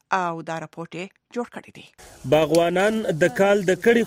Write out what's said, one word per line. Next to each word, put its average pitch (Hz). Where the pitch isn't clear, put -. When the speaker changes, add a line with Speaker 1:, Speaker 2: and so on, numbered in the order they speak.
Speaker 1:
او 175
دا 165
راپورټ 165
یې 185
جوړ 240
کړی -
دی. -
Speaker 2:
باغوانان 170
د 170
کال 202
د 180
کړي 233